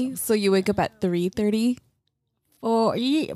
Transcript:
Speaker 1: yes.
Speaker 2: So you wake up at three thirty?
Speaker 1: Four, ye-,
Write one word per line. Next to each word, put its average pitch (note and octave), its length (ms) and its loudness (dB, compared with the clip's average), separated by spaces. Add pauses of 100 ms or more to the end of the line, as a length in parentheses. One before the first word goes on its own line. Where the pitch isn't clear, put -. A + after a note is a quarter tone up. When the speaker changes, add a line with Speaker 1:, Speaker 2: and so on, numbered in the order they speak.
(100)
Speaker 1:
yes. C4 120 -10
Speaker 2:
So A3+ 120 0
you G3+ 180 2
wake F#3+ 160 2
up G3+ 100 0
at - 220 -4
three F3 280 0
thirty? A3 500 0 (800)
Speaker 1:
Four, A3+ 360 2
ye-, C4+ 400 0